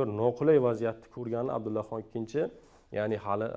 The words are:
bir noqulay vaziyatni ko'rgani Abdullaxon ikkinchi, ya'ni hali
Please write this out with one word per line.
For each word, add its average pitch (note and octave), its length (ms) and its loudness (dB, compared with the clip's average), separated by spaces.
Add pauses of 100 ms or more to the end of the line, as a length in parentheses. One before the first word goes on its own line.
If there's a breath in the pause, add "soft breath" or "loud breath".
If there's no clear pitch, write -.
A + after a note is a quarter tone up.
bir B2 80 2 (140)
noqulay C#3+ 400 6
vaziyatni A2+ 520 0
ko'rgani A#2+ 420 -4
Abdullaxon A2 480 -4
ikkinchi, A#2 360 -6 (580 loud breath)
ya'ni G#2+ 260 0
hali G#2 220 0 (100)